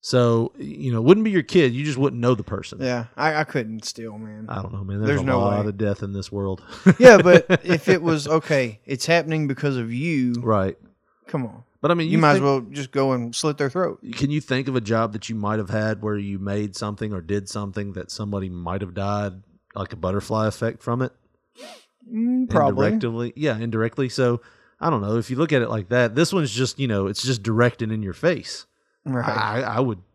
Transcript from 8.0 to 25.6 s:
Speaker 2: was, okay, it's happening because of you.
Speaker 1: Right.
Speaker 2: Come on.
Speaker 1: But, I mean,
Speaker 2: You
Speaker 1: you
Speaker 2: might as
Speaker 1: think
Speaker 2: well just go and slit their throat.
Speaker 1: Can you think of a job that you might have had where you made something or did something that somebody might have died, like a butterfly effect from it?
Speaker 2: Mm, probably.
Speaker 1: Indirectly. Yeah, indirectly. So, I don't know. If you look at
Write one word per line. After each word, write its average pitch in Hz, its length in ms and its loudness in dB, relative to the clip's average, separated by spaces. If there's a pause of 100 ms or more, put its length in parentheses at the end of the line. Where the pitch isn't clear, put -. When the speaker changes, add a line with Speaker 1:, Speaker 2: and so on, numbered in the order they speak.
Speaker 2:
was, 156 260 0
okay, 139 580 0
it's - 200 -6
happening 160 420 2
because 135 300 -2
of 117 160 -6
you. 131 460 0
Speaker 1:
Right. 104 360 0 (520)
Speaker 2:
Come 135 180 -4
on. 113 180 -16 (180)
Speaker 1:
But, 151 100 0
I - 20 4
mean, 165 140 -2
Speaker 2:
You - 60 -2
Speaker 1:
you 160 40 4
Speaker 2:
might 156 140 6
as 143 60 6
Speaker 1:
think 135 80 0
Speaker 2:
well 139 160 2 (100)
just 139 200 -10
go 135 220 0
and 120 220 -6
slit 147 240 -4
their 139 100 0
throat. 180 300 -4 (140)
Speaker 1:
Can 139 180 -2
you 147 100 -2
think 131 260 -4
of 135 80 -4
a 123 60 0
job 113 320 0
that 107 160 -10
you 113 60 -6
might 107 240 -2
have 95 100 -6
had 107 320 -2
where 104 160 -4
you 101 220 -6
made 101 360 -4
something 104 380 -6
or 92 80 -8
did 98 260 -4
something 101 460 -8
that 87 160 -12
somebody 101 400 -6
might 87 320 -6
have 90 140 -10
died, 101 380 -4 (420)
like 98 180 -8
a - 40 -14
butterfly 101 500 -2
effect 113 340 -6
from 123 220 -2
it? 127 80 -6 (1000)
Speaker 2:
Mm, 240 380 0
probably. 143 380 2
Speaker 1:
Indirectly. 120 480 -2
Yeah, 143 220 -2
indirectly. 113 520 -2
So, 120 320 0 (380)
I 165 100 -2
don't 127 120 0
know. 104 160 0
If 117 120 -4
you 131 60 -4
look 151 180 0
at 131 80 4